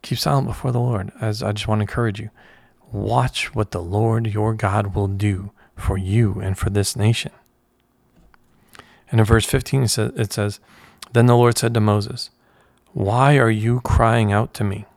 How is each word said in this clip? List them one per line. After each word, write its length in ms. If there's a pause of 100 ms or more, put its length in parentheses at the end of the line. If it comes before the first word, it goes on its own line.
Keep 160
silent 300
before 240
the 80
Lord. 400
As 240
I 80
just 160
want 120
to 40
encourage 380
you, 80 (600)
watch 640
what 180
the 100
Lord 460
your 260
God 420
will 120
do 440 (240)
for 220
you 420
and 180
for 120
this 260
nation. 380 (1800)
And 80
in 60
verse 200
fifteen, 380
it 60
sa-, 260
it 160
says, 300 (500)
"Then 140
the 100
Lord 220
said 160
to 80
Moses, 480 (640)
'Why 440
are 140
you 300
crying 500
out 240
to 80
me? 220 (120)